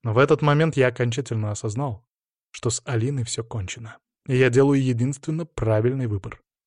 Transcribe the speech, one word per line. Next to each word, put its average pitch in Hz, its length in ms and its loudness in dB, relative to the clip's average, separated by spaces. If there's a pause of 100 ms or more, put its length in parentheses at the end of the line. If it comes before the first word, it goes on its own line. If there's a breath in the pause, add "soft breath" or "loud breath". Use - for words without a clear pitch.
В 113 140 0
этот 139 240 4
момент 147 360 2
я 127 100 4
окончательно 117 640 -2
осознал, 110 540 -6 (460)
что - 180 -4
с - 160 -4
Алиной 123 400 -2
все - 180 -8
кончено, 110 540 -10 (300)
и 127 100 2
я 127 120 6
делаю 139 320 4
единственно 135 640 -2
правильный 117 640 0
выбор. 104 340 -8 (240)